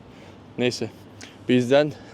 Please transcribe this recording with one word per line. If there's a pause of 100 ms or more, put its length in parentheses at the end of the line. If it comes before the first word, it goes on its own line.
(580)
Neyse. (580)
Bizden (220)